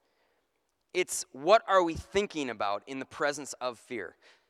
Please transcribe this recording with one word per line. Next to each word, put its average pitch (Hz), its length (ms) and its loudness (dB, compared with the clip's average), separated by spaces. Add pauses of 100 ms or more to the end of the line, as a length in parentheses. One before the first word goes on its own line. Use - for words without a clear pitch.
(920)
It's - 400 -2
what 165 340 4
are 190 160 6
we 165 120 0
thinking 165 560 -2
about 104 360 -2
in 135 120 -8
the 131 80 -8
presence 147 480 -4
of 123 240 -8
fear? 107 380 -8 (340)